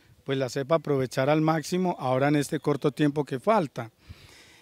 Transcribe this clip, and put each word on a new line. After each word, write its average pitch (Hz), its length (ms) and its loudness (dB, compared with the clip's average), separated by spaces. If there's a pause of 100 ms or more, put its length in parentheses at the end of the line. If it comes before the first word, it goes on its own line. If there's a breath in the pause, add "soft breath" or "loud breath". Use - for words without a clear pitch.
(240 soft breath)
pues 139 140 -4
la 131 100 -2
sepa 139 280 0
aprovechar 135 520 0
al 156 140 4
máximo 170 580 0
ahora 131 280 2
en 147 80 4
este 147 220 -2
corto 147 320 0
tiempo 147 340 0
que 131 140 -6
falta. 147 520 0 (720 soft breath)